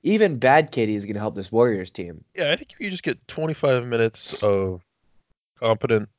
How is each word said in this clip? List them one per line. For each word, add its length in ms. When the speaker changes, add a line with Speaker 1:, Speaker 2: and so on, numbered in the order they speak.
Speaker 1:
Even 380
bad 320
K 160
D 80
is 100
gonna 140
help 160
this 160
Warriors 400
team. 320
Speaker 2:
Yeah, 180
I 40
think 160
if 80
you 100
just 140
get 240
twenty-five 580
minutes 560
of 400
competent 600